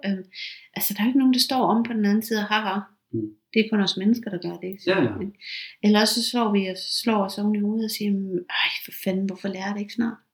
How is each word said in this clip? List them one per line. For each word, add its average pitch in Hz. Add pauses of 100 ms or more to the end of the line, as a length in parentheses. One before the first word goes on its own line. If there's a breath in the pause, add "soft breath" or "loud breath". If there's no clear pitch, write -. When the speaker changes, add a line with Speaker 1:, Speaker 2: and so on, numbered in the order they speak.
Speaker 1:
øhm, 190 (540 loud breath)
altså, -
der 208
er 208
jo 254
ikke 262
nogen, 262
der 247 (100)
står 262 (100)
om 233
på 233
den 214
anden 208
side 214
og 202
haha. 208 (340)
Speaker 2:
Mm. 214 (240)
Speaker 1:
Det 220
er 220
kun 208
os -
mennesker, 214
der 180
gør 175
det, 185
ikke? 196
Speaker 2:
Ja, -
ja. 104 (120)
Speaker 1:
Ikke? 208 (500 loud breath)
Eller 208
også -
så -
slår 233
vi 196
os, 185 (200)
slår 220
os -
oven 208
i 208
hovedet 220
og 220
siger, 208 (500)
"Ej, - (140)
for - (100)
fanden, 190
hvorfor 190
lærer 190
det 202
ikke 202
snart?" 233 (160)